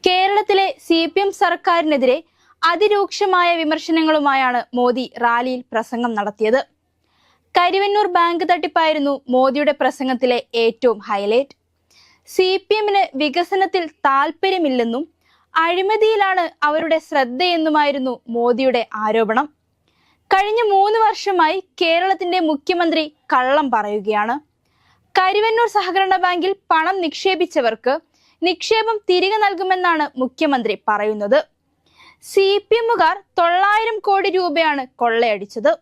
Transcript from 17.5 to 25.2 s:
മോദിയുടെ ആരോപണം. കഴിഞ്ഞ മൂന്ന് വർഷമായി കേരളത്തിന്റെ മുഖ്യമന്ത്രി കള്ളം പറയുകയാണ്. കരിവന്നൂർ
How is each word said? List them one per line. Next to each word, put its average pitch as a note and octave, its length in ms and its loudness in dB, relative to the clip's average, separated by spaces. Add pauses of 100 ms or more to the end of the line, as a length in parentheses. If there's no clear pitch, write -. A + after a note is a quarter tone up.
മോദിയുടെ A#3+ 640 0
ആരോപണം. A3 540 0 (840)
കഴിഞ്ഞ G#4 300 2 (120)
മൂന്ന് G#4 260 2
വർഷമായി F#4 580 0 (240)
കേരളത്തിന്റെ F4+ 580 0
മുഖ്യമന്ത്രി E4 640 0 (320)
കള്ളം C4 380 2
പറയുകയാണ്. G#3+ 640 -2 (840)
കരിവന്നൂർ G#4+ 480 2